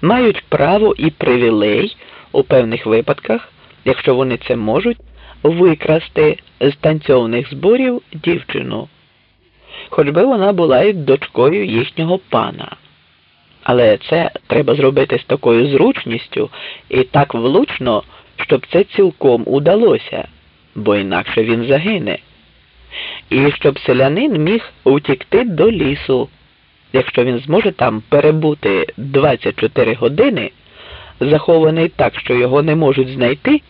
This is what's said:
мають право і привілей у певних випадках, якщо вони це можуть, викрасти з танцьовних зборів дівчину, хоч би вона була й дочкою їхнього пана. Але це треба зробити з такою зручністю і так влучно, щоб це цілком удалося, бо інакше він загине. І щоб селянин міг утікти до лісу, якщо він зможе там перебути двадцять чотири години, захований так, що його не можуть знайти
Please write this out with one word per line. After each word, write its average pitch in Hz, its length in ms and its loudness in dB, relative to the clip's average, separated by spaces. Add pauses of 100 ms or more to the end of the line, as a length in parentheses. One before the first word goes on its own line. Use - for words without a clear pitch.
мають 226 460 0
право 196 500 2
і 160 120 0
привілей 120 840 0 (360)
у 139 100 2
певних 117 440 0
випадках, - 640 -2 (320)
якщо 131 300 0
вони 127 220 -2
це 120 200 -4
можуть, 139 420 -2 (440)
викрасти 160 960 2 (220)
з 139 160 2
танцьовних 127 760 0
зборів 240 520 0 (100)
дівчину, - 760 -6 (1000)
хоч 143 200 0
би 165 160 2
вона 208 280 2
була 156 300 2
й 208 100 2
дочкою 135 720 0
їхнього 147 540 -4
пана. - 580 -6 (880)
Але 120 360 2 (120)
це 165 200 0 (160)
треба - 280 0
зробити 135 440 0
з - 60 -10
такою 120 420 0
зручністю 139 840 -2 (380)
і 131 140 0
так 139 320 -2
влучно, 127 680 0 (340)
щоб - 300 -2
це 185 180 0
цілком 139 600 0
удалося, 156 840 0 (460)
бо 104 220 0
інакше 98 480 -2
він 117 200 -2
загине. 139 540 -2 (1120)
І 139 200 2
щоб 139 280 -2
селянин 151 640 0
міг 208 300 -2 (120)
утікти 156 600 0
до 190 260 2
лісу, 143 580 -2 (640)
якщо 127 320 0
він 123 140 -2
зможе 165 340 0
там 110 360 -2
перебути 147 800 0 (100)
двадцять 135 640 -2
чотири 110 340 0
години, 143 560 0 (680)
захований 160 680 2
так, - 320 -4
що - 140 -2
його 127 280 2
не 156 120 0
можуть 135 340 2
знайти 139 600 0